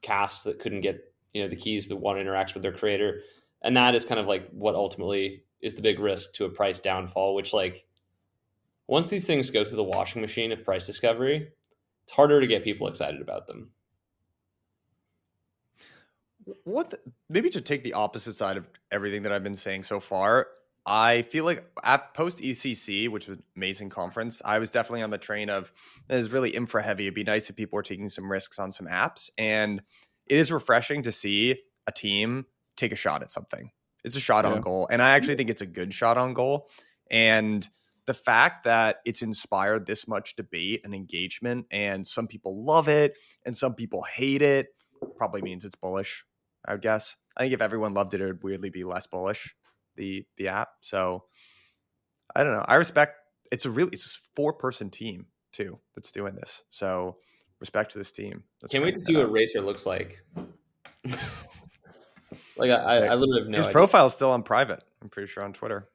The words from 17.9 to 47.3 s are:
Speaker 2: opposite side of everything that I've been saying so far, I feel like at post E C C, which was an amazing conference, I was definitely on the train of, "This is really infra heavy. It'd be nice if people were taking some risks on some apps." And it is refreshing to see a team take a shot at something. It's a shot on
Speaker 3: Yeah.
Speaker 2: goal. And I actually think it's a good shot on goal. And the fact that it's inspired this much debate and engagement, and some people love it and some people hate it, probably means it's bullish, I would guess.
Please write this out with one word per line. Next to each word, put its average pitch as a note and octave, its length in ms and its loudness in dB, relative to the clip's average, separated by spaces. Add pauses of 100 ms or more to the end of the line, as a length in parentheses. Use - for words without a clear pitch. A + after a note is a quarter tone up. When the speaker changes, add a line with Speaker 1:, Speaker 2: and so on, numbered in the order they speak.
Speaker 2:
opposite G#2+ 420 -2
side G2 220 -2
of F#2 100 -12 (240)
everything G2+ 300 -2
that G2+ 100 -2
I've G2+ 120 -2
been G2+ 100 -6
saying F#2+ 300 -8
so G2+ 160 -4
far, G2+ 480 2 (360)
I A2+ 380 6
feel D#3 240 -2
like E3+ 180 0 (200)
at C3+ 320 2
post E3+ 260 -2
E B2+ 140 -4
C B2+ 180 -4
C, G#2+ 340 -2
which G#2+ 200 -6
was G2 100 -12
an - 60 -20 (120)
amazing F#2+ 340 -6
conference, G2 540 -8
I G#2+ 140 0
was A2 140 -2
definitely A#2 320 -2
on G#2+ 80 -4
the G#2 80 -6
train G#2 320 -6
of, G2 200 -4 (360)
"This B2 180 2
is G#2+ 80 -8
really B2+ 160 2
infra A2+ 320 -2
heavy. G#2 220 -2
It'd G2 100 -4
be G#2+ 100 -6
nice G#2+ 280 0
if G2 40 -14
people G#2 220 -6
were G2+ 60 -2
taking G2 260 -8
some G2 220 -8
risks F#2+ 260 -6
on F#2+ 160 -6
some G2 140 -12
apps." F#2 500 -2
And G#2+ 460 0 (420)
it - 140 4
is D#3+ 120 4
refreshing C3+ 520 2
to A#2 80 -4
see G#2 500 0 (240)
a G#2 60 -6
team A2 560 -2 (280)
take A#2 160 -2
a A2 40 -6
shot D2+ 260 -2
at - 80 -14
something. - 400 -12 (340)
It's B2 120 -6
a C#3 40 -2
shot G#2+ 260 4
on G#2 100 2
Speaker 3:
Yeah. G#2+ 60 -2
Speaker 2:
goal. F#2 280 -2
And A#2+ 140 4
I C3 80 8
actually C#3 240 6
think A#2+ 160 -2
it's - 100 -4
a G2+ 60 -8
good F#2 260 -8
shot A#2 240 4
on B2+ 160 0
goal. C3+ 340 0 (440)
And A2 560 4 (400)
the B2 80 -2
fact B2+ 480 4
that A2+ 420 4
it's A#2 160 -6
inspired G#2 640 -2
this G#2 220 -8
much G#2 280 -8
debate F#2+ 480 -6
and G2+ 120 -10
engagement, F#2+ 760 -6
and G2 380 -4
some A#2 200 -4
people G2 360 -10
love D3+ 240 4
it D3 280 4 (300)
and A#2+ 100 -6
some B2 200 -2
people G#2 260 -8
hate C#3 400 0
it, C#3 320 4 (420)
probably G#2 280 -4
means F#2 200 -10
it's G2+ 120 -16
bullish, F#2+ 500 -6 (400)
I - 60 -6
would G2+ 100 -4
guess. A2 360 0 (200)